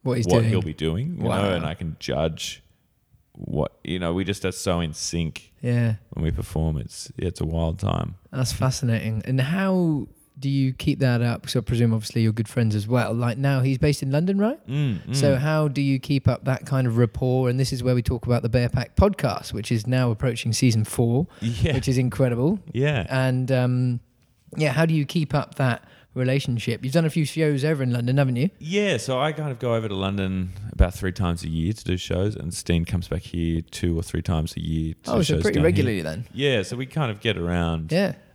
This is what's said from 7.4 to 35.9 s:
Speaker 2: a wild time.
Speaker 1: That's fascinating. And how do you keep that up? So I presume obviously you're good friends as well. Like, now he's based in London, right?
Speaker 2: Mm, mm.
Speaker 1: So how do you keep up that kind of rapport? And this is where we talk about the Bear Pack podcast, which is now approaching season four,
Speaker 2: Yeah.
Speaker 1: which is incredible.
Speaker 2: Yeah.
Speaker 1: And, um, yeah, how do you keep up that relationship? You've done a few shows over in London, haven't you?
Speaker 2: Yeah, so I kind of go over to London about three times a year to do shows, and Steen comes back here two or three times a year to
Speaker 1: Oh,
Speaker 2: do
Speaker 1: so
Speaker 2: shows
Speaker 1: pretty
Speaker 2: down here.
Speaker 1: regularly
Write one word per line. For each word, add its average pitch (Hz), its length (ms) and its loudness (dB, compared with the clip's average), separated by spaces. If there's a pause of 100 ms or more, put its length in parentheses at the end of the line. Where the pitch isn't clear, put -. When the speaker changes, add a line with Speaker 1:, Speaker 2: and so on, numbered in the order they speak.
Speaker 2:
a 82 40 -2
wild 82 340 -2
time. 50 360 -2 (160)
Speaker 1:
That's 131 220 -2
fascinating. 113 720 -2
And 131 160 0
how 175 680 0 (320)
do 139 100 -2
you 135 240 2
keep - 260 -2
that 123 220 4
up? 117 280 -2
So 127 100 0
I 110 40 -4
presume 117 300 2
obviously 110 280 0
you're 110 120 4
good 110 140 -2
friends 110 280 0
as 104 120 0
well. 117 260 2
Like, 120 240 -2
now 139 240 2
he's 131 160 2
based 147 260 2
in 135 80 -2
London, 180 260 2
right? 226 300 0
Speaker 2:
Mm, 131 400 -2
mm. 120 80 -4
Speaker 1:
So 139 220 4
how 151 300 2
do 143 140 0
you 135 180 2
keep 139 280 2
up - 180 0
that 131 200 -2
kind 131 220 0
of 117 100 2
rapport? 127 520 2
And 127 100 0
this 131 140 0
is 120 100 -6
where 127 120 4
we 123 60 2
talk 120 240 -2
about 120 160 2
the 117 80 0
Bear 120 200 2
Pack - 260 -4
podcast, 190 580 2
which 101 180 -4
is 110 160 0
now 127 240 2
approaching 117 420 -2
season 110 320 4
four, 123 420 0 (140)
Speaker 2:
Yeah. 120 320 0
Speaker 1:
which 131 140 0
is 127 100 2
incredible. 127 640 0 (140)
Speaker 2:
Yeah. 139 360 0
Speaker 1:
And, 131 420 0
um, 127 480 2 (560)
yeah, 151 160 2
how 156 140 2
do 160 80 2
you 147 120 2
keep 151 280 -2
up - 220 -2
that 127 280 0 (300)
relationship? 127 680 0
You've 131 100 -4
done 165 120 4
a 156 40 2
few 151 160 0
shows 147 400 0
over 151 180 0
in 123 80 0
London, 120 260 0
haven't 131 200 2
you? 147 120 2 (100)
Speaker 2:
Yeah, 190 380 0
so 127 220 -2
I 151 140 0
kind 147 180 -6
of 120 80 -8
go 120 160 0
over 110 140 -2
to 98 60 -4
London 95 560 -2 (200)
about 90 220 2
three 95 180 -4
times 85 320 -2
a 80 60 -6
year 80 240 -2
to - 100 -10
do 92 140 -2
shows, 92 400 -2
and 87 160 -8
Steen 85 320 0
comes 87 240 -4
back 82 140 -4
here 82 380 -2
two 85 380 -2
or - 40 -4
three - 180 -4
times 80 340 -2
a 80 60 -8
year 80 320 -2 (100)
to - 80 -4
Speaker 1:
Oh, - 60 2
Speaker 2:
do 175 60 4
Speaker 1:
so 151 120 0
Speaker 2:
shows 80 80 0
Speaker 1:
pretty 143 120 2
Speaker 2:
down 147 80 4
here. 160 40 6
Speaker 1:
regularly 117 340 2